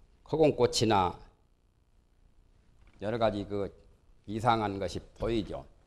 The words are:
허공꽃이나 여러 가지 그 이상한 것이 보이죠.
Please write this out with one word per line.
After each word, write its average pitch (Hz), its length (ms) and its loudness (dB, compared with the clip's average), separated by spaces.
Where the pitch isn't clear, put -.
허공꽃이나 117 880 4
여러 110 160 -6
가지 104 280 0
그 98 280 -6
이상한 107 520 0
것이 98 220 -6
보이죠. 92 480 -6